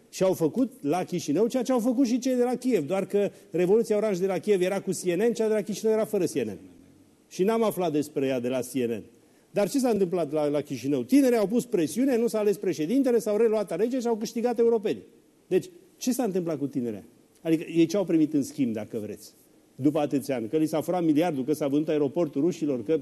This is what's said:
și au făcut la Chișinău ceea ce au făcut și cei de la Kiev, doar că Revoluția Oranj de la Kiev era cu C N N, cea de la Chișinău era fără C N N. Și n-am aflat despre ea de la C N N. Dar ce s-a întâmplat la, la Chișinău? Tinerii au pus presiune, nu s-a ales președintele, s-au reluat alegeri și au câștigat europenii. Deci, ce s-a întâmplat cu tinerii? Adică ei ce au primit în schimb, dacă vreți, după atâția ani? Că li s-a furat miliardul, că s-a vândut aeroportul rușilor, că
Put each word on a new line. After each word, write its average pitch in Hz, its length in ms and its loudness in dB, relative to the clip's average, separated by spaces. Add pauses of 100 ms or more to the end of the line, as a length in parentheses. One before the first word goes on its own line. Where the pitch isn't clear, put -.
și - 140 -2
au 190 100 2
făcut 185 380 0 (100)
la 165 220 0
Chișinău 175 440 0
ceea 247 160 -2
ce 254 80 -2
au 247 80 2
făcut 254 260 2
și 233 140 0
cei 254 160 0
de 240 80 2
la 247 120 0
Kiev, 233 320 0
doar 190 180 -2
că 202 240 0 (220)
Revoluția 202 440 2
Oranj 208 220 0
de 180 80 -2
la 190 120 0
Kiev 196 240 2
era 190 200 0
cu - 80 -8
C - 140 -4
N 180 260 0
N, 220 40 0
cea 220 140 -2
de 214 60 2
la 214 80 0
Chișinău 214 320 -2
era 214 120 0
fără 202 200 -2
C - 80 -2
N 113 160 -2
N. 95 100 -10 (680)
Și - 160 -2
n-am 226 200 2
aflat 180 280 0
despre 143 340 -2
ea 131 140 0
de 120 80 -4
la 127 120 -2
C 123 140 -8
N 120 180 0
N. 101 120 -6 (480)
Dar 202 180 0
ce 285 100 -2
s-a 247 100 0
întâmplat 180 420 0
la, 151 160 0
la 147 140 0
Chișinău? 131 420 -2
Tinerii 247 340 4
au 202 100 2
pus 226 180 0
presiune, 226 520 0
nu 233 100 2
s-a 214 120 -2
ales 208 180 2
președintele, 208 600 0
s-au 208 180 -2
reluat 214 340 2
alegeri 233 300 -2
și 226 60 -2
au 233 80 0
câștigat 233 440 -2
europenii. 214 440 2 (440)
Deci, 175 220 0 (280)
ce - 140 -2
s-a 247 120 0
întâmplat 175 340 -2
cu 139 100 -2
tinerii? 117 360 -4 (380)
Adică 165 220 0 (120)
ei 165 100 6
ce 170 120 -2
au 190 80 0
primit 156 280 2
în 139 100 2
schimb, 120 300 -2
dacă 110 280 -6
vreți, - 320 -12 (420)
după 147 240 2
atâția 139 360 -2
ani? 113 120 -4
Că 156 100 -2
li 156 80 2
s-a 151 160 -2
furat 180 220 -2
miliardul, 151 400 2
că 151 100 0
s-a 147 140 -2
vândut 151 220 0
aeroportul 147 520 0
rușilor, 147 420 -2
că 156 180 0